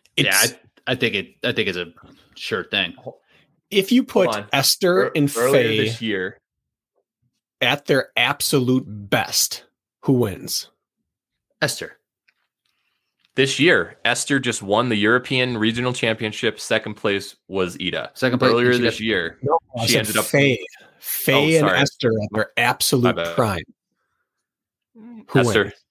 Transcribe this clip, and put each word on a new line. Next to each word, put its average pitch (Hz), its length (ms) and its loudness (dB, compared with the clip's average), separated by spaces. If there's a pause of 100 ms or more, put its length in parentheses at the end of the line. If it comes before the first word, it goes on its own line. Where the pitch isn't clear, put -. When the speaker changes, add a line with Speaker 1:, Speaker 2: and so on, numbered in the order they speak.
(180)
Speaker 1:
Yeah, 120 140 2 (120)
Speaker 2:
It's 120 100 -2 (340)
Speaker 1:
I, 127 40 -2
I 127 40 0
think 117 200 -2
it, 92 120 -4 (160)
I 120 100 -2
think 101 160 -2
it's 87 80 -6
a 87 160 -8 (420)
sure 95 300 -6
thing. 95 300 -4 (760)
Speaker 2:
If 196 220 0
you 247 120 4
put 185 260 2
Speaker 3:
Hold 104 140 -4
on. 104 100 -18
Speaker 2:
Esther 180 520 2
Speaker 3:
Ear-, - 100 -6
Speaker 2:
and 143 220 0
Speaker 3:
earlier 123 140 2 (120)
Speaker 2:
Faye 110 140 0
Speaker 3:
this 113 240 -2
year, 98 360 -4 (1200)
Speaker 2:
at 127 240 0
their 135 320 0
absolute 127 680 0
best, - 800 -4 (360)
who 143 120 2
wins? - 560 -4 (920)
Speaker 1:
Esther. - 320 -6 (1400)
Speaker 3:
This 135 240 2
year, 131 440 4
Esther 123 360 0
just 120 240 -4
won 110 260 2
the 113 60 2
European 123 640 0
Regional 120 360 0
Championship. 113 680 -2
Second 107 360 -2
place 98 400 -4 (120)
was 92 320 -4
Ida. 80 360 -6
Speaker 1:
Second 127 240 0
place, 127 120 4
Speaker 3:
Earlier 120 180 4
Speaker 1:
and 123 80 4
she 120 40 0
Speaker 3:
this 113 140 0
Speaker 1:
got - 60 -12
Speaker 3:
year, 95 420 -2
Speaker 2:
No, 156 160 2 (200)
I 117 60 -2
Speaker 3:
she 120 80 2
Speaker 2:
said 113 60 4
Speaker 3:
ended 107 180 -2
up 110 80 0
Speaker 2:
Faye. 139 400 2 (340)
Faye - 340 -2
Speaker 3:
Oh, 156 260 4
Speaker 2:
and 127 80 4
Speaker 3:
sorry. 92 120 2
Speaker 2:
Esther 135 300 0 (140)
at 104 80 -6
their 107 260 -2
absolute 120 460 0
Speaker 3:
My 87 200 2
bad. 85 120 -6
Speaker 2:
prime. 98 280 -2 (1700)
Who 139 100 2
Speaker 3:
Esther. 113 260 2
Speaker 2:
wins? 101 80 -14 (180)